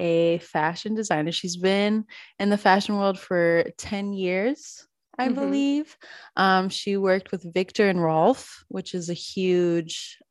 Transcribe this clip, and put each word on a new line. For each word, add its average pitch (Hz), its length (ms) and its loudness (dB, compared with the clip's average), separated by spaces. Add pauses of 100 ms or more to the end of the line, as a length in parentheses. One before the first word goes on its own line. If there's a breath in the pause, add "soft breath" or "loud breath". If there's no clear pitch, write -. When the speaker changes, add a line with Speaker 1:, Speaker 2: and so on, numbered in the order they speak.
Speaker 1:
a 170 380 2
fashion 170 560 -4
designer. 170 380 -2
She's 175 260 -6
been 202 480 0 (320 loud breath)
in 202 100 0
the 202 80 4
fashion 202 400 4
world 196 220 0
for 170 460 2 (120)
ten 202 380 -6
years, 190 720 -4 (340)
I 262 60 0
Speaker 2:
Mm-hmm. 254 80 0
Speaker 1:
believe. 277 640 -2 (400 loud breath)
Um, 185 320 4
she - 280 -4
worked 190 360 0
with 175 200 -8
Viktor 190 360 2
and 180 140 2
Rolf, 165 680 2
which 190 260 -8
is 175 160 -6
a 170 40 -4
huge, 175 1000 -2 (140)